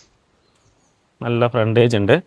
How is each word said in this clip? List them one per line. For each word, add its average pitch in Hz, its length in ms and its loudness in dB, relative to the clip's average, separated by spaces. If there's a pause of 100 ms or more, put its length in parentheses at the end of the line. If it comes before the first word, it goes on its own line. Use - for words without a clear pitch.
(1200)
നല്ല 120 280 -2
ഫ്രണ്ടേജ് 117 460 0
ഉണ്ട്. 101 180 2 (100)